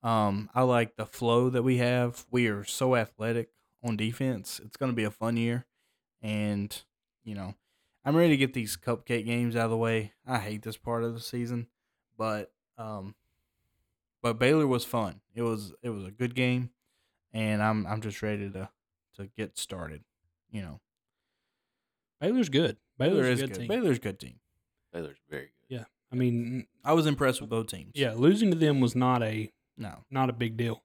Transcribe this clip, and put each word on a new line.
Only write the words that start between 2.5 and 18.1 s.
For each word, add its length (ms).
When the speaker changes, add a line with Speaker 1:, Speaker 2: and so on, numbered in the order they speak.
Speaker 1:
so 320
athletic 540
on 140
defense. 680
It's 120
gonna 160
be 120
a 60
fun 260
year. 300
And, 520
you 100
know, 200
I'm 120
ready 140
to 60
get 180
these 220
cupcake 500
games 300
out 100
of 40
the 60
way. 360
I 120
hate 240
this 160
part 260
of 100
the 60
season, 460
but, 340
um, 360
but 160
Baylor 280
was 180
fun. 360
It 80
was, 400
it 80
was 160
a 40
good 240
game, 360
and 300
I'm, 240
I'm 140
just 220